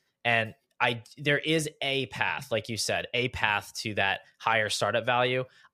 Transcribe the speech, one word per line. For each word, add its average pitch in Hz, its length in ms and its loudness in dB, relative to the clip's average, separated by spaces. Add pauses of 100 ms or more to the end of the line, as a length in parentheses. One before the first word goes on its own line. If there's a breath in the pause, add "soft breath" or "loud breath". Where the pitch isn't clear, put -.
(240)
And 113 300 2 (260)
I, 123 240 0 (120)
there 143 220 2
is 156 300 0 (120)
a 135 260 -2
path, 92 440 -4
like 110 180 -2
you 113 80 -4
said, 92 380 -2
a 123 140 0
path 104 540 0
to 107 120 -6
that 98 280 0 (160 soft breath)
higher 110 320 2
startup 110 360 0
value. 127 380 2 (300 soft breath)